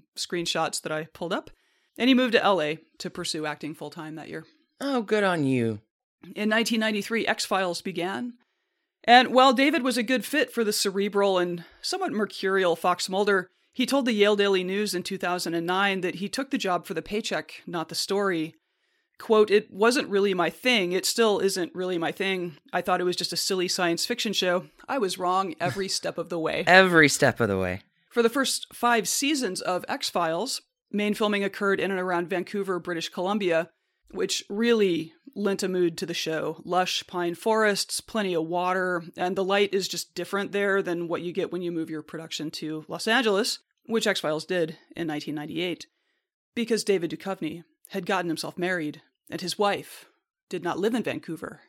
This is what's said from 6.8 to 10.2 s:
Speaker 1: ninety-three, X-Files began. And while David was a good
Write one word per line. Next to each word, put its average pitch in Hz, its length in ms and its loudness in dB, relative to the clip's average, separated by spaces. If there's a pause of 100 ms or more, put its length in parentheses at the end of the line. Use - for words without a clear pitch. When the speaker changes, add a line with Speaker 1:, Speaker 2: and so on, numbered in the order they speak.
Speaker 1:
ninety-three, 220 460 0
X-Files 185 560 -2
began. 185 500 -6 (720)
And 240 280 10
while 254 200 8
David 269 320 4
was 247 120 0
a 247 60 0
good 226 220 0